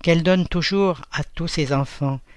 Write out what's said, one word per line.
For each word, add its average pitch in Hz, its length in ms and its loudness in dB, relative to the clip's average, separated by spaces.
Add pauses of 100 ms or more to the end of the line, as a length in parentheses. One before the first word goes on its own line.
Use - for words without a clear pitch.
qu'elle 165 180 4
donne 180 260 2
toujours 185 540 0 (100)
à 147 120 -4
tous - 240 -6
ses 147 260 -2
enfants 139 460 -2 (180)